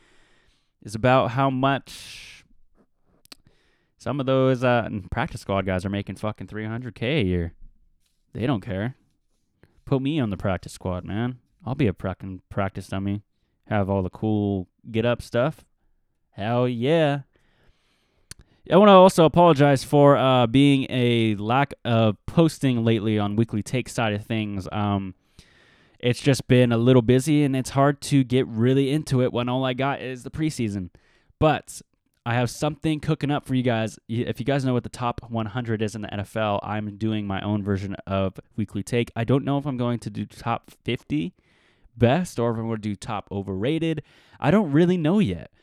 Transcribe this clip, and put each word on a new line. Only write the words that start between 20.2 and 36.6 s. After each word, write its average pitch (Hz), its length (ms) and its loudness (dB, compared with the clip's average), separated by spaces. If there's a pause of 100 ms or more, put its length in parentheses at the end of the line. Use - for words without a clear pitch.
being 135 420 4
a 117 460 0
lack 117 400 -2 (100)
of 113 400 2
posting 139 580 0
lately 110 360 0
on 101 160 -4
Weekly 110 260 0
Take 123 280 -6
side 110 240 -2
of 101 120 -6
things. 104 460 -6
Um, 101 420 -2 (880)
it's 123 200 0
just - 280 2
been 123 240 6
a 117 80 2
little 123 240 6
busy, 131 400 2
and 135 120 0
it's 127 140 -4
hard 139 320 2
to 139 220 2
get 127 240 0
really 127 420 2
into 139 320 0
it 127 100 0
when 120 160 -4
all 127 160 -2
I 127 100 -2
got 131 280 -4
is 127 220 -12
the 127 80 -16
preseason. 110 580 -4 (480)
But - 420 0 (460)
I 117 80 -2
have 123 160 0
something 151 500 -4
cooking 147 300 -2
up 143 160 -4
for 135 80 -6
you 127 80 0
guys. 113 380 -2 (100)
Y-, 113 160 -4
if - 140 -6
you 117 60 -8
guys 135 200 0
know 127 80 0
what 123 80 0
the 107 80 -10
top 120 400 -8
one 113 160 -4
hundred 110 380 -4
is 101 100 -4
in 110 80 -10
the 101 100 -10
N 101 80 -8
F - 160 -10
L, 107 280 0